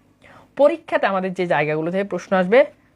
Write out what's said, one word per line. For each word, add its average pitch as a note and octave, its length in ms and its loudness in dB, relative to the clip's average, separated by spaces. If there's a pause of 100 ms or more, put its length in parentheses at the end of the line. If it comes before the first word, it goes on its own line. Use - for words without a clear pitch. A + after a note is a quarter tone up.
(560)
পরীক্ষাতে D4+ 500 0
আমাদের F#3+ 280 -2
যে F3+ 140 -4
জায়গাগুলো D#3 440 -2
থেকে F#3+ 120 -2
প্রশ্ন F#3+ 320 -6
আসবে, G3 300 4 (300)